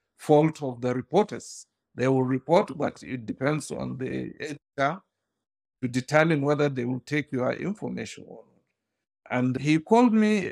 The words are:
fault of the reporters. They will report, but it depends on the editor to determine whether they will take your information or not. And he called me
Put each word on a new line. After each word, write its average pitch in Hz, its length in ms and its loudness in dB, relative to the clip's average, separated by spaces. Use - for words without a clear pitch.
fault 151 460 4
of 123 180 -8
the 123 140 -2
reporters. - 720 -4
They 123 140 0
will 131 160 2
report, 151 540 2
but - 240 -6
it 117 240 -10
depends 143 440 -4
on 127 280 -8
the 131 420 -8
editor 147 600 -6
to 127 60 -4
determine 147 520 2
whether 147 280 2
they 127 180 -4
will 123 140 -4
take 147 300 -4
your 123 220 -2
information 123 760 -8
or - 200 -20
not. - 920 -10
And 127 220 0
he 151 180 2
called 226 360 4
me 214 380 2